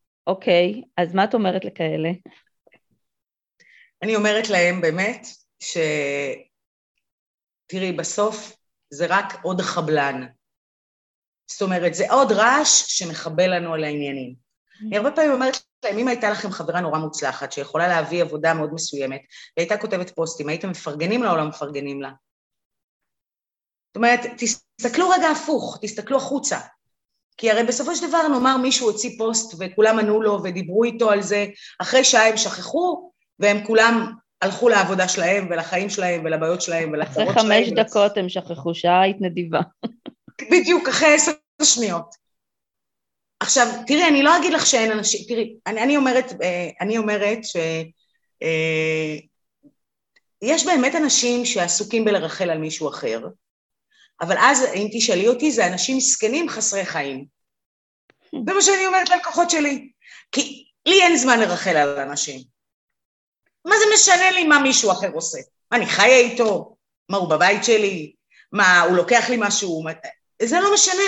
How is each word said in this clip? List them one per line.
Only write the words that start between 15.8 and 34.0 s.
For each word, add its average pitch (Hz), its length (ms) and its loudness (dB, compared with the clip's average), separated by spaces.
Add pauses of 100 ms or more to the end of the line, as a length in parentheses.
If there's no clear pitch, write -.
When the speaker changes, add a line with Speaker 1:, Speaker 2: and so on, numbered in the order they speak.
Speaker 2:
להם, 208 140 -4
"אם 254 100 0
הייתה 233 220 -2
לכם 208 200 -6
חברה 170 300 -6
נורא 156 180 -4
מוצלחת, 147 540 -6
שיכולה 156 360 -2
להביא 165 340 -2
עבודה 160 320 0
מאוד 156 200 -4
מסוימת, 139 460 -8 (360)
והייתה 170 200 -2
כותבת 190 340 -6
פוסטים, 156 380 -6
הייתם 170 220 -6
מפרגנים 165 520 -4
לה 208 80 0
או 165 60 2
לא 156 80 -2
מפרגנים 143 580 -8
לה?" 135 80 -12 (1800)
זאת - 80 -20
אומרת, 240 240 4 (180)
תסתכלו 240 680 -2
רגע 349 220 4
הפוך, - 520 -4
תסתכלו 214 340 -4
החוצה. - 420 -4 (800)
כי 226 140 0
הרי 226 140 2
בסופו 254 320 -2
של 330 120 -6
דבר, 311 200 2
נאמר, 262 280 2
מישהו 254 340 0
הוציא - 280 -6
פוסט, 226 400 -4
וכולם 208 400 2
ענו 214 240 2
לו 208 220 0
ודיברו 185 400 -2
איתו 226 260 0
על 202 120 2
זה, 202 240 -2 (320)
אחרי 254 260 2
שעה 220 240 6
הם 220 80 2
שכחו, 294 760 -4 (280)
והם 208 280 2
כולם 226 460 4 (300)